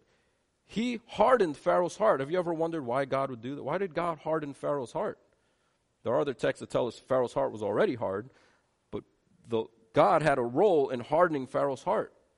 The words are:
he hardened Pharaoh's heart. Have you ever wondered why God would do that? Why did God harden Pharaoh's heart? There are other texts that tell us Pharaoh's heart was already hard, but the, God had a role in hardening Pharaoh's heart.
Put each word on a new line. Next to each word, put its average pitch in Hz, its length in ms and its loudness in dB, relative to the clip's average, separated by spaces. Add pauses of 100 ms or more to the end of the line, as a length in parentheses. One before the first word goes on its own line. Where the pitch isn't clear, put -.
(640)
he 233 420 -4
hardened 208 500 4
Pharaoh's 175 400 0
heart. 202 220 2
Have 135 100 -4
you 175 80 0
ever 175 160 -2
wondered 160 320 -2
why 131 200 -2
God 135 260 -2
would 117 100 -12
do 127 140 -8
that? 123 80 -12
Why 151 160 -4
did 185 160 -6
God 170 240 -4
harden 156 340 -4
Pharaoh's 143 380 -4
heart? 180 260 -6 (880)
There 113 100 0
are 143 60 2
other 143 160 -2
texts - 240 -2
that - 100 -12
tell 131 160 0
us 113 140 -8
Pharaoh's 127 340 0
heart 135 180 0
was 110 120 -8
already 127 320 0
hard, 104 340 -6 (640)
but - 120 -10 (440)
the, 110 180 -2 (280)
God 165 280 4
had 143 160 4
a 127 60 0
role 143 460 4
in 123 100 -4
hardening 151 480 2
Pharaoh's 139 340 -2
heart. 185 320 -2 (240)